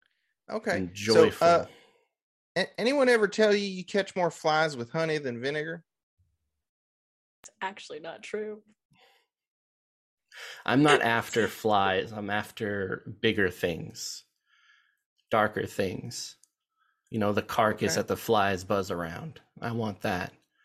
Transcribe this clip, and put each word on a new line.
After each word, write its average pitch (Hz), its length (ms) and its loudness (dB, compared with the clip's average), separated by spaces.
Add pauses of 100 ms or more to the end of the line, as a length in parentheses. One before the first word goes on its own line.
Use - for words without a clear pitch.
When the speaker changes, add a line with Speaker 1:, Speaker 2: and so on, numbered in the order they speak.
(500)
Speaker 1:
Okay. 220 280 -4
Speaker 2:
and 92 200 -6
Speaker 1:
So, 101 160 2 (120)
Speaker 2:
joyful. 160 220 2
Speaker 1:
uh, 170 180 4 (920)
a-, - 220 -4
anyone 254 300 2
ever 220 180 4
tell 208 260 4
you 202 140 0
you 185 160 -8
catch 196 320 -2
more 175 160 2
flies 156 460 2
with 117 140 -8
honey 160 260 0
than 123 240 -6
vinegar? 151 420 -6 (1600)
Speaker 3:
It's - 80 -20 (100)
actually 190 380 -10
not 160 240 -14
true. 214 380 -10 (2000)
Speaker 2:
I'm 127 180 4
not 147 180 6
Speaker 3:
<laughs> 117 180 2
Speaker 2:
after 107 280 0
flies. 98 640 0
I'm 104 180 -8
after 101 760 -4 (180)
bigger 104 280 2
things, - 760 -6 (1040)
darker 104 360 2
things. - 680 -8 (760)
You 113 100 -4
know, 104 140 2
the 98 80 2
carcass 107 520 2
Speaker 1:
Okay. - 80 0
Speaker 2:
that - 60 -4
the 95 100 -2
flies 98 460 2
buzz 98 280 -2
around. 87 500 -8 (200)
I 117 120 -6
want 110 280 -6
that. 95 320 -4 (320)